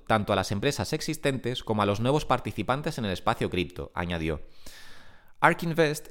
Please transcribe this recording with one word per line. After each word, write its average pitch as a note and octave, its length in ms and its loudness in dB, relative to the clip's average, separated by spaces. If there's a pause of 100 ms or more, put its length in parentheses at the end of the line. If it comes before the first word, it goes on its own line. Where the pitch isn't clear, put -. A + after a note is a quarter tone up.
tanto G#2+ 280 4
a - 20 4
las F#2+ 160 2
empresas G#2+ 400 0
existentes C#3 720 -2
como G#2+ 180 2
a G2+ 40 4
los G2+ 160 4
nuevos C#3 240 2
participantes B2+ 720 0
en A#2+ 80 -2
el G2 60 0
espacio G2 380 0
cripto, E2+ 440 -2
añadió. E2 480 -2 (960)
ARK E3 240 4
Invest D#3+ 480 2